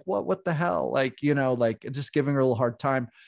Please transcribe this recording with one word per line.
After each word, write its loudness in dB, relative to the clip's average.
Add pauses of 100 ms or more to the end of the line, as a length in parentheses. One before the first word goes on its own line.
"What, -4
what -4
the -2
hell?" -2
Like, -2
you 2
know, 2
like, 0
just -6
giving 0
her 2
a 4
little 4
hard -2
time. -2 (200)